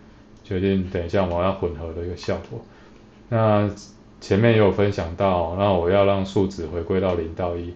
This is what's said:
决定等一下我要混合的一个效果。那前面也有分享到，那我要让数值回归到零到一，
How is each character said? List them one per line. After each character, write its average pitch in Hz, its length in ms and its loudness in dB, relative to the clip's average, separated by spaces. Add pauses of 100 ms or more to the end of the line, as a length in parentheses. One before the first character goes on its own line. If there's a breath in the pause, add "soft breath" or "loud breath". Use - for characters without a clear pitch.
(440 loud breath)
决 92 160 -4
定 95 280 0
等 90 160 -4
一 85 40 -8
下 98 180 0
我 85 160 -2
要 95 100 2
混 85 220 -4
合 80 200 -10
的 85 120 -8
一 - 20 -8
个 87 80 -10
效 95 320 -6
果。 117 120 -12 (680 loud breath)
那 107 400 2 (520)
前 101 180 0
面 117 140 6
也 110 60 4
有 101 120 6
分 101 220 2
享 87 240 -6
到， 90 420 0
那 101 140 2
我 87 180 2
要 98 140 6
让 98 200 2
数 95 220 0
值 87 200 -6
回 85 180 -6
归 95 160 0
到 92 160 0
零 82 180 -6
到 87 220 -4
一， 87 200 -8